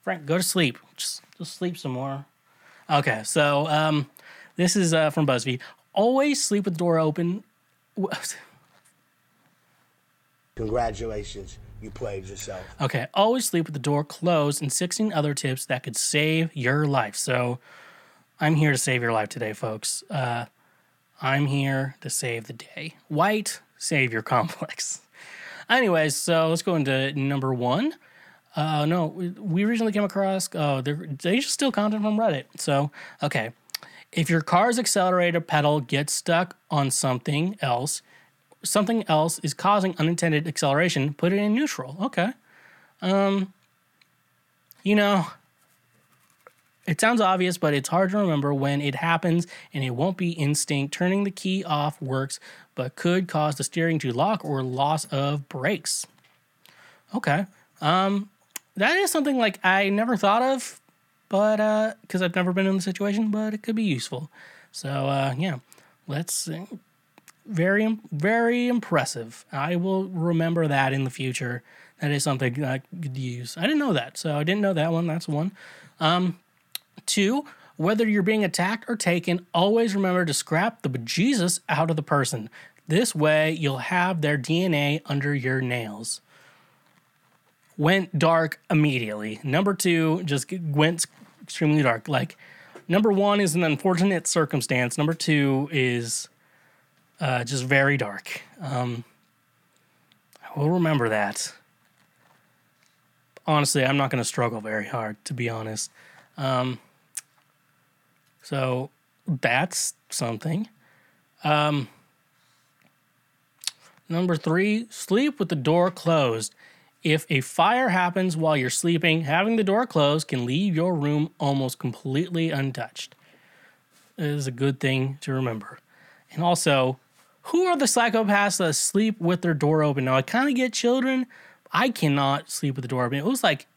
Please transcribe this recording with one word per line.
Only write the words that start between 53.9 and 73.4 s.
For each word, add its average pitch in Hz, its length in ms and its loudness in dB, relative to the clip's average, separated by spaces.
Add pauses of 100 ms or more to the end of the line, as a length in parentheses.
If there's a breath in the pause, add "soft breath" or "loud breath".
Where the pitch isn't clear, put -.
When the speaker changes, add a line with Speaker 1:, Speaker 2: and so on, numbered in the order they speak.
Speaker 1:
to 127 120 -4
lock 170 320 0
or 139 180 -2
loss 139 440 0
of 143 420 -2
brakes. 160 580 -4 (1080 loud breath)
Okay. 185 320 0 (340 soft breath)
Um, 196 500 0 (460)
that 247 200 2
is 392 140 2
something, 285 280 0
like, 214 240 0
I 196 280 4
never 220 260 2
thought 202 260 4
of, 262 380 -2 (480)
but, 214 320 2
uh, 214 340 2 (140)
'cause 185 120 -2
I've 180 140 0
never 180 180 2
been 190 140 2
in 190 100 2
the 180 60 0
situation, 202 480 -2
but 214 240 -2
it 214 80 -10
could 220 140 -4
be 220 80 0
useful. 139 440 -4 (440 loud breath)
So, - 160 -10
uh, 139 500 0
yeah, 160 200 -2 (500 soft breath)
let's, 160 400 -6
uh, 170 180 -10 (800)
very, 196 380 2
im-, 220 160 0 (100)
very 233 560 2
impressive. 135 840 -2
I 160 240 -2
will 190 300 0
remember 165 600 0
that 135 260 2
in 135 120 0
the 131 60 -2
future. 127 520 -6 (380 loud breath)
That 147 100 -2
is 143 140 0
something 135 400 0
I 131 140 -2
could 143 380 -10
use. 123 400 -8